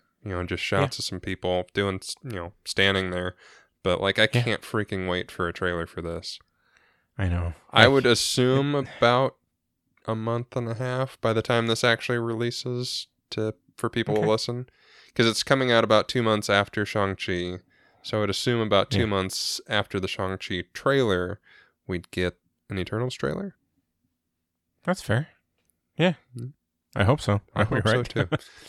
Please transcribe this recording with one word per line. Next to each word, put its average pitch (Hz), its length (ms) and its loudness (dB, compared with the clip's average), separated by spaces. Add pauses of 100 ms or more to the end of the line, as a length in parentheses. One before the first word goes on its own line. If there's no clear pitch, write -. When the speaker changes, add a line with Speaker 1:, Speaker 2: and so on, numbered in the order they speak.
(260)
Speaker 1:
you 104 60 -8
know, 90 120 -4
just 90 280 -6
Speaker 2:
Yeah. 98 80 2
Speaker 1:
shots 95 180 0
of - 80 -6
some 92 140 -8
people 90 560 -2
doing, 98 260 0
s-, - 220 -12
you 131 80 -10
know, 87 220 -10 (120)
standing 95 460 2
there. 90 240 -6 (480)
But, 90 180 0
like, 98 160 0
I 110 60 4 (100)
Speaker 2:
Yeah. 120 80 4
Speaker 1:
can't 117 220 -2
freaking 101 440 -4
wait 90 220 -4
for - 180 -4
a 85 60 -4
trailer 87 320 -4
for - 160 -12
this. 85 380 -10 (760)
Speaker 2:
I 95 120 0
know. 87 260 0 (180)
Speaker 1:
I 110 140 6
Speaker 2:
Like 131 80 8
Speaker 1:
would 135 140 4
assume 131 680 2
Speaker 2:
<laughs> 139 220 -4
Speaker 1:
about 123 380 2 (720)
a 113 80 -2
month 117 400 -4
and 117 120 -4
a 117 60 -4
half 127 480 -4
by 113 120 2
the 110 100 0
time 117 240 0
this 113 160 -2
actually 120 340 2
releases 120 880 -6 (240)
to, 107 220 -4 (240)
for 113 140 -2
people 107 240 0
Speaker 2:
Okay. 107 80 2
Speaker 1:
to 107 80 2
listen. 120 340 -2 (480)
'Cause 117 140 4
it's 110 160 0
coming 131 280 2
out 117 120 6
about 107 260 4
two 123 140 0
months 107 260 2
after 101 340 2
Shang-Chi. 92 760 -2 (420)
So - 160 -6
I 107 40 0
would 101 100 0
assume 120 300 0
about 101 280 2
two 110 120 2
Speaker 2:
Yeah. 117 40 4
Speaker 1:
months 95 640 -2
after 104 300 -2
the 92 80 -4
Shang-Chi 92 560 -6 (100)
trailer, 101 640 0 (460)
we'd 92 240 -6
get 90 300 -4 (300)
an 101 100 -6
Eternals 113 340 -4
trailer. 190 420 -6 (1300)
Speaker 2:
That's 185 180 -4
fair. 123 260 0 (680)
Yeah. 170 160 4 (220)
Speaker 1:
Mm-hmm. 123 120 -10 (480)
Speaker 2:
I - 80 4
hope 127 180 4
so. 101 200 2 (140)
Speaker 1:
I - 60 0
Speaker 2:
I'll 110 40 4
be 117 100 0
Speaker 1:
hope 107 120 2
so, 113 100 4
Speaker 2:
right. 120 120 -2
Speaker 1:
too. 101 180 0 (400)